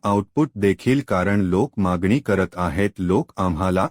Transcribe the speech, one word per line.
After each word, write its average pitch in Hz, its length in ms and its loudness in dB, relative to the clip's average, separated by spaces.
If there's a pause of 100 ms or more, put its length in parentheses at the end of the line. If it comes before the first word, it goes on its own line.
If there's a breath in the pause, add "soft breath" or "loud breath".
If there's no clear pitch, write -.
आउटपुट 104 520 0
देखील, 101 540 0
कारण 98 320 0
लोक 95 360 0
मागणी 95 420 0
करत 95 360 -2
आहेत, 90 440 -2
लोक 95 380 -2
आम्हाला 92 540 0